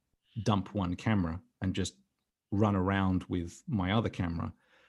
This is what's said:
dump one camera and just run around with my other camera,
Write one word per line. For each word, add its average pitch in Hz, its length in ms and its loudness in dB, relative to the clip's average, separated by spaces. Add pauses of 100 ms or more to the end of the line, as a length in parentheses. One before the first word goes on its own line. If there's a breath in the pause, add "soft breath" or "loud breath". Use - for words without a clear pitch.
(420)
dump 98 320 0
one 90 200 -2
camera 92 460 0 (220)
and 95 120 0
just 92 200 -4 (560)
run 101 260 4
around 95 520 2
with 85 380 -4
my 95 260 0
other 104 180 2
camera, 87 420 -4 (360 soft breath)